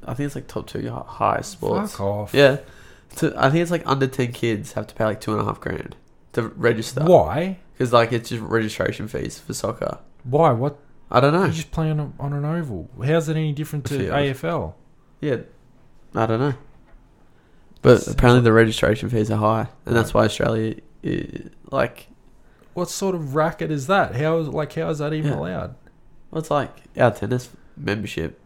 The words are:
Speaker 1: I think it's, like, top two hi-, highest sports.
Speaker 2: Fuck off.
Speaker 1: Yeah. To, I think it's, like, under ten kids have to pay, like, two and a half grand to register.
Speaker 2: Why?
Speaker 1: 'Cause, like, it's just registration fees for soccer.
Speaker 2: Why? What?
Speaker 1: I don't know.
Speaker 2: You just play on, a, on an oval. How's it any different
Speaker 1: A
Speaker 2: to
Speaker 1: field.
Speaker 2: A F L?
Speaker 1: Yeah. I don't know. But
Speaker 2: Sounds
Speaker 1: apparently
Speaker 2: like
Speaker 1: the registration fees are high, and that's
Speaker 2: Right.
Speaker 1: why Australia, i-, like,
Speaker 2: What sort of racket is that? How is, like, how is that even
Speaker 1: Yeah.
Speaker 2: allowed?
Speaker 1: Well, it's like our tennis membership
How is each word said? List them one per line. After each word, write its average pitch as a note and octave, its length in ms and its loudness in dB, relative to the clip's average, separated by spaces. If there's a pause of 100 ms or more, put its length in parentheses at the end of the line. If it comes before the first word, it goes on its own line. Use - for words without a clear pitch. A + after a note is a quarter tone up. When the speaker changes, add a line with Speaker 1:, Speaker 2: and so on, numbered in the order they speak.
Speaker 1:
I B2 80 -6
think C#3+ 120 -4
it's, C3+ 80 -8
like, B2+ 140 -12
top - 180 -8
two - 240 -8
hi-, A#2 160 -10
highest - 460 -2
sports. G3 400 -2
Speaker 2:
Fuck - 80 -12
off. G2+ 340 -4
Speaker 1:
Yeah. C3+ 240 6 (580)
To, - 200 0
I C3+ 140 2
think E3 120 2
it's, E3 80 -2
like, E3+ 160 -2
under C3+ 220 0
ten B2+ 240 -2
kids A2+ 400 -2
have G#2+ 160 -6
to - 60 -20
pay, A2 100 -2
like, G#2+ 160 -2
two A2 120 -4
and G#2+ 80 0
a A2 40 0
half G#2 160 -4
grand - 340 -8 (380)
to A#2+ 160 0
register. A#2 560 0
Speaker 2:
Why? D#3+ 540 4 (200)
Speaker 1:
'Cause, B2+ 140 0
like, A#2 200 2
it's A2+ 180 -4
just A2+ 120 -6
registration G#2+ 680 -4
fees - 300 -8
for - 140 -14
soccer. - 460 -6 (260)
Speaker 2:
Why? D3 280 4
What? C3 260 -2 (320)
Speaker 1:
I B2 100 6
don't C#3+ 140 6
know. F#3 100 2
Speaker 2:
You D#3+ 80 0
just D#3+ 180 -8
play D#3 200 -2
on, D3+ 100 -2
a, C#3+ 180 -8
on C#3 140 -6
an C#3+ 120 -4
oval. D3 440 -6 (160)
How's D#3 240 2
it D#3 80 -2
any D#3 160 -2
different D3 340 -6
Speaker 1:
A - 40 -8
Speaker 2:
to C#3+ 80 -2
Speaker 1:
field. F#2+ 160 -2
Speaker 2:
A C#3+ 60 2 (100)
F C3 140 -6
L? D3 320 -4 (440)
Speaker 1:
Yeah. C#3+ 160 0 (760)
I A2+ 120 2
don't A2+ 140 0
know. C#3 140 0 (1300)
But B2 200 10
Speaker 2:
Sounds - 120 -6
Speaker 1:
apparently B2 260 8
Speaker 2:
like A#2+ 40 2
Speaker 1:
the A#2 80 8
registration A2 580 4
fees A2 200 0
are A2 80 0
high, A2 300 0 (180)
and A#2+ 80 0
that's A2+ 200 2
Speaker 2:
Right. - 80 6
Speaker 1:
why - 20 6
Australia, A2 520 0 (280)
i-, - 380 -6 (280)
like, - 380 -6 (640)
Speaker 2:
What F3 180 -6
sort F#3+ 240 -4
of D3 220 -8
racket D#3+ 340 -2
is C#3 160 -4
that? F3 300 2
How D#3 220 0
is, D#3+ 100 -2
like, D3 240 -6
how E3 160 -4
is D#3 100 -4
that D3+ 140 -4
even D#3 200 -2
Speaker 1:
Yeah. - 60 -2
Speaker 2:
allowed? E3 360 -6 (560)
Speaker 1:
Well, D#3+ 100 -6
it's D#3 100 -8
like C#3+ 200 0 (260)
our A#2+ 160 4
tennis B2 380 -4 (260)
membership - 680 -4